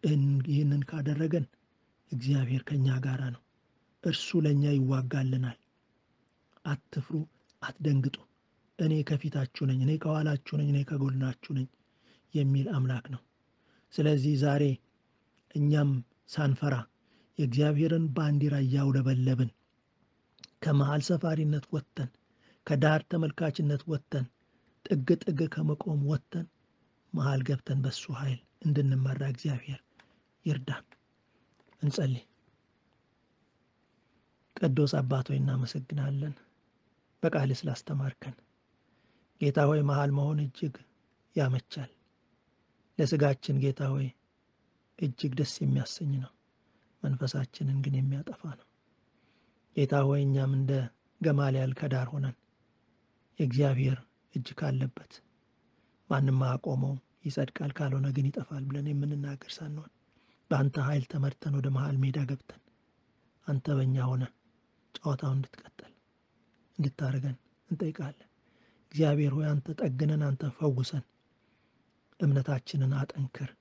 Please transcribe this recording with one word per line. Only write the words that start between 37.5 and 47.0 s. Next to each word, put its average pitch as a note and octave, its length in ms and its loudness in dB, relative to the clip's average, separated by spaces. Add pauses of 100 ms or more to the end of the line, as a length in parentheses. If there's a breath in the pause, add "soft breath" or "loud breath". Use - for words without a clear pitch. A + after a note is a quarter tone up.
ስላስተማርከን። C3+ 800 -6 (1040 soft breath)
ጌታ D3 240 2
ሆይ D3+ 180 4
መሃል C#3+ 300 2
መሆን C#3+ 280 0
እጅግ C#3+ 340 -6 (640)
ያመቻል፣ C3 540 -2 (1080)
ለስጋችን C#3 600 2
ጌታ C3+ 280 -2
ሆይ C3+ 200 -2 (880)
እጅግ C#3 360 -4
ደስ C#3+ 220 -2
የሚያሰኝ C3+ 640 -2
ነው፣ C3 140 -8 (680 soft breath)